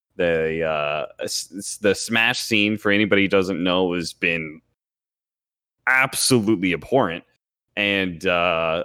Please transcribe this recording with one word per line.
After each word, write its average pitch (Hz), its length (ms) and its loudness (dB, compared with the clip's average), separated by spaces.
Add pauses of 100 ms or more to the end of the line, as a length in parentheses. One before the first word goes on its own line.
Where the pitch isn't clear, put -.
(140)
The, 80 480 0
uh, 76 440 -2 (140)
s-, - 360 -8
s-, - 220 -10
the 98 160 2
Smash 117 440 0
scene, 107 400 0
for 104 140 0
anybody 101 300 4
who 95 60 2
doesn't 92 320 0
know, 90 340 0
has 85 180 -6
been 82 480 -4 (1300)
absolutely 110 840 2
abhorrent. 85 520 0 (520)
And, 95 500 0
uh, 85 580 0